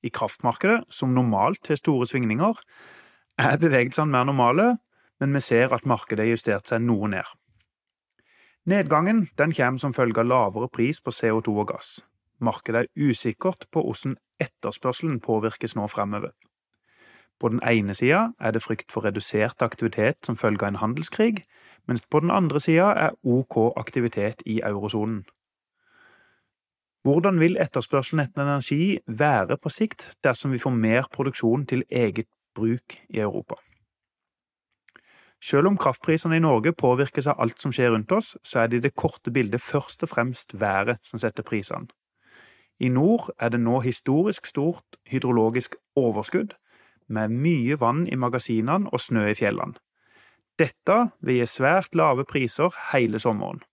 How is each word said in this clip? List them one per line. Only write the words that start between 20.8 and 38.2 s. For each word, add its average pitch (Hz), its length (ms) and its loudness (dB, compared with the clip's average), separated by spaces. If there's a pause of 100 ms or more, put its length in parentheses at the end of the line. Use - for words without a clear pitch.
handelskrig, 160 640 -2 (420)
mens 120 220 -4
på 151 160 2
den 175 80 2
andre 170 280 2
sida 170 360 4
er - 140 0 (120)
ok 120 540 0
aktivitet 117 720 -4
i 110 180 -4
eurosonen. 104 600 -4 (1800)
Hvordan 170 340 4
vil 170 220 4
etterspørselen 143 640 0
etter 139 220 -4
energi 143 600 0
være 120 540 2
på - 80 -6
sikt - 560 -6
dersom 131 320 0
vi - 20 -2
får 131 140 -2
mer 117 400 2
produksjon 135 540 0
til 123 240 -2
eget 110 400 -2 (260)
bruk 113 400 -4 (160)
i 110 80 -4
Europa? - 400 -6 (1800)
Selv 143 240 4
om 202 80 4
kraftprisene 160 640 2
i - 20 4
Norge 143 320 4
påvirkes 127 560 2
av 147 80 0
alt - 240 -2
som - 140 -4
skjer 123 180 2
rundt 107 240 0
oss, 220 140 -2 (100)